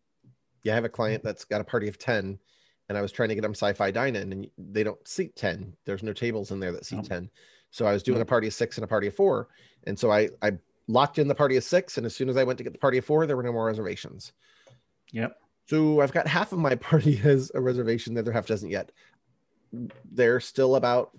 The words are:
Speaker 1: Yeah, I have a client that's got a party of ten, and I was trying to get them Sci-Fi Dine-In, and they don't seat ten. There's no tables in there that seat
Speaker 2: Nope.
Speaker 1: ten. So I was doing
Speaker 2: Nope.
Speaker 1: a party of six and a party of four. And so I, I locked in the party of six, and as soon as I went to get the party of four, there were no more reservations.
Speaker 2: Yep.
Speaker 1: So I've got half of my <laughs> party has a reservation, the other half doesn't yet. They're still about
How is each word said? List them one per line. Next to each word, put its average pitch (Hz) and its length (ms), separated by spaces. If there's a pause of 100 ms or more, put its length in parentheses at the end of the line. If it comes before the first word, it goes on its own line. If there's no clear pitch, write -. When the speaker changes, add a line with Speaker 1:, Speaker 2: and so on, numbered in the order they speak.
(600)
Speaker 1:
Yeah, 107 120
I - 20
have 117 100
a 113 40
client 110 340
that's 107 220
got 104 160
a - 20
party 104 240
of 101 100
ten, 101 400 (520)
and 101 80
I 101 40
was 101 100
trying 117 180
to 110 60
get 104 60
them 107 140
Sci-Fi 101 360
Dine-In, 107 400
and 95 160 (100)
they 101 260
don't - 240
seat - 280
ten. 90 380 (120)
There's 98 180
no 110 100
tables 110 380
in 98 80
there 90 120
that - 140
seat - 120
Speaker 2:
Nope. - 100
Speaker 1:
ten. 90 220 (420)
So 117 140
I 101 80
was 101 100
doing 123 160
Speaker 2:
Nope. 110 80
Speaker 1:
a - 20
party 113 180
of 104 60
six - 240
and 110 60
a 101 40
party 104 200
of 98 80
four. 147 320 (380)
And 101 120
so 113 140
I, 107 180 (120)
I 104 120 (340)
locked 127 320
in 143 80
the 139 80
party 135 200
of 120 80
six, 180 340
and 117 80
as 110 100
soon 131 140
as 127 80
I 131 60
went 123 160
to 120 40
get 120 100
the - 60
party 127 200
of 120 60
four, 156 220
there 139 100
were 123 60
no 120 80
more 113 140
reservations. - 680 (800)
Speaker 2:
Yep. 113 240 (320)
Speaker 1:
So 156 340
I've - 120
got 156 140
half 180 240
of 180 80
my 139 160
<laughs> - 140
party 151 280
has 135 380
a 135 60
reservation, 120 540
the 113 60
other 113 100
half 113 160
doesn't 101 220
yet. 95 220 (1200)
They're 120 280
still 131 380
about 123 420